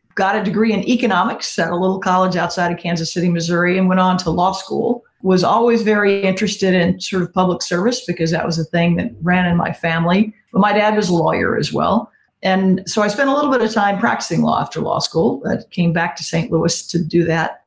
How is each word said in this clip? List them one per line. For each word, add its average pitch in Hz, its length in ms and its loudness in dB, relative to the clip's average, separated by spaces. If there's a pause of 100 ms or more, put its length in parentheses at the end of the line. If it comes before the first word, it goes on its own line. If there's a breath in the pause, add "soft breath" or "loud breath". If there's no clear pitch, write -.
(140)
got 196 220 0
a 202 60 -2
degree 214 300 0
in 196 160 -2
economics 220 680 0
at 170 120 -2
a 180 60 -2
little 185 220 0
college 185 380 2
outside 175 360 -2
of 170 60 -6
Kansas 165 340 -4
City, 180 180 0
Missouri, 175 480 0
and 190 100 2
went 185 120 2
on 185 180 2
to - 120 -2
law 180 220 0
school. 185 500 -4 (200)
Was 185 220 2
always 233 380 2
very 202 400 2
interested 190 520 0
in 180 260 2
sort 185 220 -2
of 180 100 -4
public 185 300 0
service 202 440 -2
because 165 240 -2
that 165 160 0
was 165 120 -2
a 160 60 -2
thing 170 320 2
that - 160 -4 (100)
ran 180 240 2
in 170 100 2
my 170 160 0
family. 170 600 0 (200 loud breath)
But 190 80 2
my 208 120 2
dad 208 240 2
was 196 120 0
a 180 60 2
lawyer 165 440 0
as 151 140 -2
well. 170 380 0 (320 soft breath)
And 190 440 2
so - 160 -2
I 202 60 2
spent 277 220 0
a 277 40 2
little 294 160 0
bit 254 120 2
of 220 100 -2
time 202 260 0
practicing 175 440 -2
law 151 180 0
after 147 200 -6
law - 200 -2
school. 233 500 0
I - 60 -2 (140)
came 170 220 0
back 175 240 -4
to - 60 -12
Saint 165 300 -4
Louis 165 360 -2
to 175 140 -2
do 165 220 0
that, 165 420 -4